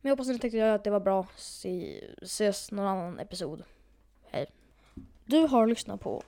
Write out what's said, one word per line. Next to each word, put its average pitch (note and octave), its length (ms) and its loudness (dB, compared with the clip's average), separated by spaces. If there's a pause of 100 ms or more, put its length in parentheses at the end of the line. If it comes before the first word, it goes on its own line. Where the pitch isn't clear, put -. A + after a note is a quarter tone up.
Men C#4 80 -2
jag C#4 80 4
hoppas B3+ 120 -4
ni B3 100 0
tyckte A3 360 2
att G#3 100 0
det G#3 60 0
var G3+ 100 2
bra. F#3+ 260 2 (100)
Se-, - 680 -8 (180)
ses G3+ 500 0
någon G3+ 140 -2
annan F#3 320 -4
episod. F3+ 440 -8 (680)
Hej. C3+ 160 -4 (760)
Du D#4 220 6
har A#3+ 200 6
lyssnat G#3+ 340 -2
på - 280 -6